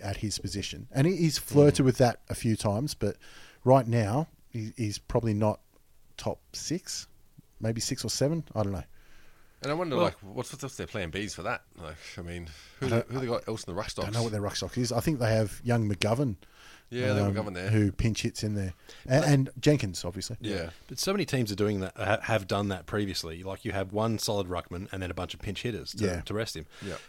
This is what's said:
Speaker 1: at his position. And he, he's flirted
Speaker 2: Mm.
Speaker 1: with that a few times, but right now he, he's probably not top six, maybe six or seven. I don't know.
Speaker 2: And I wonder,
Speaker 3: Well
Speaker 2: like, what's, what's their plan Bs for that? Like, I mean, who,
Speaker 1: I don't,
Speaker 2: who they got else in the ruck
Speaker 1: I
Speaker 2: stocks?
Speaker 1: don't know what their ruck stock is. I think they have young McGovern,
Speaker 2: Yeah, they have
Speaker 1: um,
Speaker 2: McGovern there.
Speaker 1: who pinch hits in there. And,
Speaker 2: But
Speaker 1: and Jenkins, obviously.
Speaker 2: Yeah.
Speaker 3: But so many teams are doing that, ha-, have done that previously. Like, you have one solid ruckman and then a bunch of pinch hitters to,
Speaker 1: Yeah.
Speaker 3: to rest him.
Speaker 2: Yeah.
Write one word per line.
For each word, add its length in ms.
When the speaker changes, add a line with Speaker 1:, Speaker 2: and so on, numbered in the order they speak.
Speaker 1:
at 160
his 200
position. 540
And 140
he, 100
he's 220
flirted 440
Speaker 2:
Mm. 40
Speaker 1:
with 120
that 300
a 60
few 200
times, 380
but 240
right 240
now 400
he, 260
he's 220
probably 360
not 260
top 200
six, 540
maybe 200
six 240
or 60
seven. 340
I 80
don't 100
know. 120
Speaker 2:
And 100
I 20
wonder, 220
Speaker 3:
Well 80
Speaker 2:
like, 180
what's, 300
what's 140
their 100
plan 240
Bs 240
for 100
that? 180
Like, 140
I 40
mean, 260
who, 80
Speaker 1:
I 40
don't, 200
Speaker 2:
who 100
they 60
got 220
else 160
in 80
the 20
ruck 120
Speaker 1:
I 20
Speaker 2:
stocks? 200
Speaker 1:
don't 60
know 80
what 100
their 100
ruck 140
stock 220
is. 140
I 80
think 180
they 140
have 320
young 280
McGovern, 440
Speaker 2:
Yeah, 220
they 100
have 40
Speaker 1:
um, 80
Speaker 2:
McGovern 200
there. 160
Speaker 1:
who 200
pinch 320
hits 220
in 100
there. 180
And, 140
Speaker 2:
But 60
Speaker 1:
and 300
Jenkins, 460
obviously. 360
Speaker 2:
Yeah. 300
Speaker 3:
But 140
so 120
many 120
teams 260
are 60
doing 240
that, 160
ha-, 260
have 240
done 220
that 180
previously. 560
Like, 220
you 80
have 200
one 280
solid 260
ruckman 460
and 100
then 80
a 40
bunch 200
of 60
pinch 220
hitters 320
to, 100
Speaker 1:
Yeah. 160
Speaker 3:
to 140
rest 200
him. 120
Speaker 2:
Yeah. 80